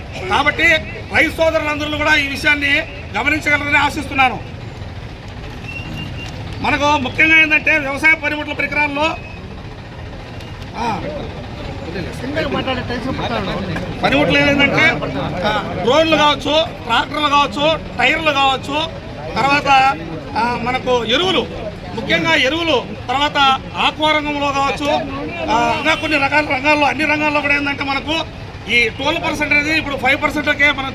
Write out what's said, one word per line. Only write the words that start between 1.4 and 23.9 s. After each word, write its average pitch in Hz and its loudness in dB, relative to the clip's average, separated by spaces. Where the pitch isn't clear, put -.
కూడా 302 4
ఈ 285 2
విషయాన్ని 285 2
గమనించగలరని 294 2
ఆశిస్తున్నాను. 269 2
మనకు 285 2
ముఖ్యంగా 320 4
ఏంటంటే, 311 2
వ్యవసాయ 285 2
పనిముట్ల 294 -2
పరికరాల్లో, 294 0
ఆ, 214 -2
పనిముట్లు 269 4
ఏంటంటే, 285 4
ఆ, 202 -2
డ్రోన్లు 311 4
కావచ్చు, 294 2
ట్రాక్టర్లు 285 0
కావచ్చు, 285 2
టైర్లు 302 2
కావచ్చు, 277 0
తర్వాత, 277 2
ఆ, 240 0
మనకు 247 0
ఎరువులు, 302 2
ముఖ్యంగా 320 2
ఎరువులు, 285 2
తర్వాత 285 0
ఆక్వా 285 2